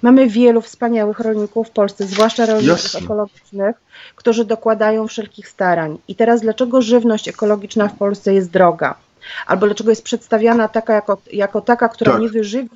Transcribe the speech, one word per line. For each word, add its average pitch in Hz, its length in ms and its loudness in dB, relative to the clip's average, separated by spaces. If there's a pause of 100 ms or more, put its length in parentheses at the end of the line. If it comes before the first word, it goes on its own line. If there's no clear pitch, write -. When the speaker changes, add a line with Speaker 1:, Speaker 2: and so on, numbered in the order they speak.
Speaker 1:
Mamy 262 260 6
wielu 233 340 4
wspaniałych 220 580 -4
rolników 220 480 -4
w - 40 -20
Polsce, 202 340 -2
zwłaszcza 220 400 0
rolników 175 380 2
Speaker 2:
Jasne. - 160 -6
Speaker 1:
ekologicznych, 202 760 -6 (400)
którzy 233 300 0
dokładają 220 600 0
wszelkich - 420 -14
starań. 170 480 -2 (100)
I 190 80 -12
teraz 233 260 2
dlaczego 240 400 0
żywność 226 460 0
ekologiczna 208 600 -2
w 202 100 -8
Polsce 202 360 -2
jest 185 180 0
droga? 175 440 0 (520)
Albo 196 180 0
dlaczego 208 240 -2
jest 220 140 0
przedstawiana 226 640 0
taka 220 260 -2
jako, 208 240 -2 (160)
jako 202 280 -4
taka, 240 280 0
która - 220 -2
Speaker 2:
Tak. 220 100 2
Speaker 1:
nie 226 80 -2
wyżywi 220 460 -4